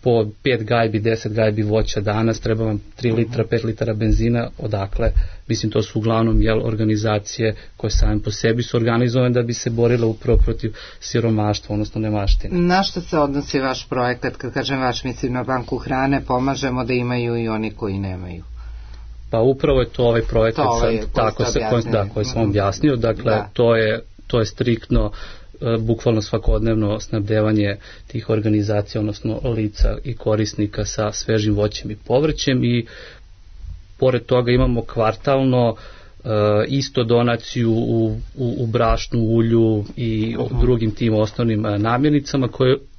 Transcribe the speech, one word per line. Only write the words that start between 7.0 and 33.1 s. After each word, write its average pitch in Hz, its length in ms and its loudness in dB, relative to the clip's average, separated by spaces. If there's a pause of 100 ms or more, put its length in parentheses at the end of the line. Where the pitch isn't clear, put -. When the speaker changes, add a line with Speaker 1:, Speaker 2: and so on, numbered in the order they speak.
Speaker 1:
koje 107 140 -4
same 104 320 4
po 110 80 -2
sebi 113 320 0
su - 140 -2
organizovane 120 540 2
da 120 120 2
bi 117 120 -2
se - 160 -4
borile 117 360 2
upravo 113 320 2
protiv 113 340 2 (280)
siromaštva, 107 760 0
odnosno 107 260 -4
nemaštine. 104 600 0
Speaker 2:
Na 180 220 2
što 196 180 -4
se 170 180 -2
odnosi 143 420 0
vaš 131 280 -4
projekat? 123 480 -2
Kad 123 160 -8
kažem 131 280 -4
vaš, 123 240 -2
mislim 127 280 -4
na 123 120 -4
Banku 123 340 -4
hrane, 135 420 -2
pomažemo 127 640 -2
da 123 80 -2
imaju 120 440 -2
i 113 120 -2
oni 110 220 -2
koji 101 280 -6
nemaju. 90 440 -8 (880)
Speaker 1:
Pa 113 100 0
upravo 135 400 4
je 120 80 0
to - 160 -2
ovaj 117 180 4
projekat 113 420 2
Speaker 2:
To 123 60 2
ovaj 117 260 2
Speaker 1:
sad, 107 160 -4
Speaker 2:
koji 117 120 2
Speaker 1:
tako 110 200 0
Speaker 2:
ste - 80 -2
Speaker 1:
se, 123 80 0
koji, 113 200 2
Speaker 2:
objasnili. 113 120 -2
Speaker 1:
da, 101 220 0
koji 107 100 0
smo - 160 -2
Speaker 2:
Mhm. 107 100 2
Speaker 1:
objasnili, 104 480 2
dakle, 113 340 0
Speaker 2:
Da. 107 200 0
Speaker 1:
to 117 240 4
je, 110 240 2 (260)
to 123 120 0
je 107 80 2
striktno, 117 640 0 (440)
e, 117 240 -2
bukvalno 113 440 2
svakodnevno 110 800 0
snabdevanje 107 760 0 (300)
tih - 240 -8
organizacija, 107 720 0
odnosno 107 460 -4
lica 110 580 0
i 120 120 -6
korisnika 107 680 -2
sa 104 280 -4
svežim 107 420 0
voćem 104 360 -2
i 104 60 -10
povrćem 135 680 0
i 120 220 0 (1120)